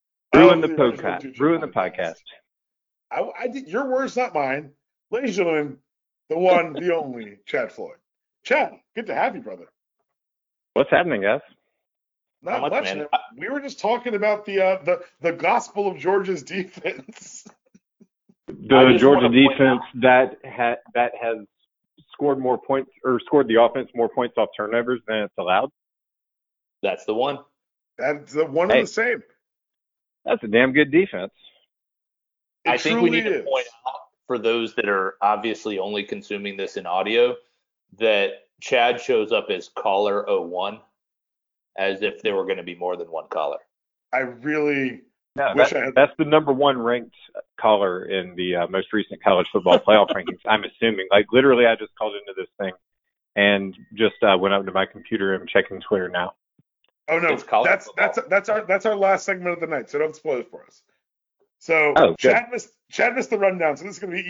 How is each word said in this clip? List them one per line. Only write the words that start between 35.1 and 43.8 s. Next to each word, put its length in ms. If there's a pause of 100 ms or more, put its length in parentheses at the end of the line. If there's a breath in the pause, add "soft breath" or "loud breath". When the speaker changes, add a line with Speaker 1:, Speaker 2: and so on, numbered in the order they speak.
Speaker 3:
obviously 560
only 240
consuming 540
this 200
in 100
audio, 500 (640)
that 320 (300)
Chad 400
shows 320
up 180
as 180
caller 600
oh 140
one, 380 (960)
as 260
if 200
there 120
were 120
gonna 160
be 120
more 220
than 140
one 180
caller. 300 (540)